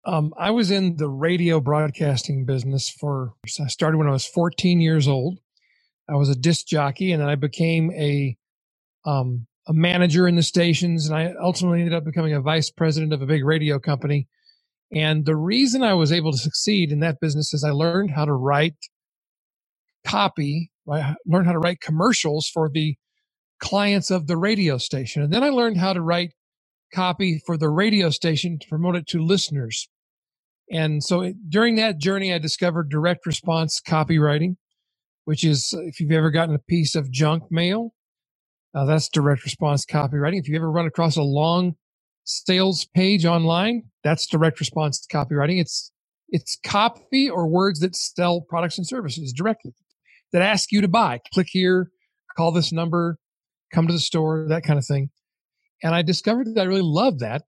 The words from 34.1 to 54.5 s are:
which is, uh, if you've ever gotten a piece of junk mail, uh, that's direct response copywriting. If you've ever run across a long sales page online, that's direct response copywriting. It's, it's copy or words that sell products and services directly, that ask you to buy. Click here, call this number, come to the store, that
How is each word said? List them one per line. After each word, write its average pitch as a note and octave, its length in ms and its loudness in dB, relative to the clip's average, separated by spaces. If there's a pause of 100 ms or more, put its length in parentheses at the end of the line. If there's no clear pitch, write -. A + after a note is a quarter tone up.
which D#3 220 -2
is, D3 280 2
uh, E3 100 -8
if E3+ 180 -10
you've D3+ 100 0
ever D#3+ 200 4
gotten E3 220 0
a D3 60 0
piece E3 360 -2
of C#3 140 -2
junk D#3 400 0
mail, F#3 440 -2 (840)
uh, C#3 80 0
that's D3+ 240 2
direct C#3+ 380 2
response C#3+ 400 -2
copywriting. D3 540 -2
If C#3+ 100 -6
you've D3+ 80 -2
ever D#3+ 140 -2
run E3 140 0
across D#3+ 300 0
a D#3+ 60 0
long D#3+ 540 2 (500)
sales F#3 680 0
page F#3 320 4
online, E3+ 580 2 (200)
that's D#3 240 0
direct D#3+ 320 2
response D3+ 500 -4
copywriting. D3 520 0
It's, - 320 -6 (340)
it's - 380 -6
copy A#3+ 640 0
or E3+ 180 -2
words F3+ 320 2
that F3+ 160 -2
sell F3 460 -2
products E3+ 360 -4
and F3 100 -6
services D#3+ 440 -8
directly, E3 420 -4 (600)
that F3 80 4
ask G3+ 320 0
you G3+ 80 4
to G3 80 2
buy. E3+ 320 2 (120)
Click F#3 160 2
here, F#3 400 2 (460)
call E3 160 2
this E3+ 220 0
number, E3+ 440 -2 (560)
come E3 140 4
to E3+ 60 2
the E3 60 0
store, D#3 500 -2
that E3 140 0